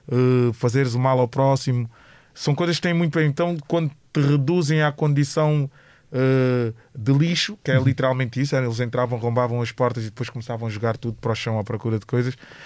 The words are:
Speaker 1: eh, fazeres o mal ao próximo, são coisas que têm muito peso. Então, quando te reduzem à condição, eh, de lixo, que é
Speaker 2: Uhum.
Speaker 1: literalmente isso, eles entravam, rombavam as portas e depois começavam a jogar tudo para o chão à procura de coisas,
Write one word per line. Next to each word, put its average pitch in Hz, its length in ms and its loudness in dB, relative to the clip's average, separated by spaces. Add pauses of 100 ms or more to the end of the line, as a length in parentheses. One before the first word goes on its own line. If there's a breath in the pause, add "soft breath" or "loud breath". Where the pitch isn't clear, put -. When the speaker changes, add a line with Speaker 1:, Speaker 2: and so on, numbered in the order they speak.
(120)
Speaker 1:
eh, 123 420 4
fazeres 123 400 0
o 123 60 0
mal 131 200 2
ao 123 80 2
próximo, 131 640 0 (460 soft breath)
são - 180 0
coisas 170 220 0
que - 60 -4
têm 175 120 0
muito 170 200 0
peso. 156 140 2
Então, 170 300 0 (100)
quando 165 240 0 (200)
te 156 100 -2
reduzem 151 640 2
à 147 80 2
condição, 147 800 0 (400 soft breath)
eh, 127 600 2 (200 soft breath)
de 117 200 -2
lixo, 170 500 0
que 131 80 -2
é 131 80 4
Speaker 2:
Uhum. 131 60 2
Speaker 1:
literalmente 127 560 0
isso, 143 160 -2
eles 120 240 -2
entravam, 123 360 -2
rombavam 120 440 0
as 117 100 -4
portas 120 320 -2
e 110 40 -8
depois 117 220 -8
começavam 117 380 -8
a - 20 -4
jogar 110 280 -2
tudo 117 220 -8
para 113 120 -2
o 110 40 -2
chão 110 220 -4
à 104 60 -2
procura 110 340 -4
de - 80 -8
coisas, 123 300 -2 (300 loud breath)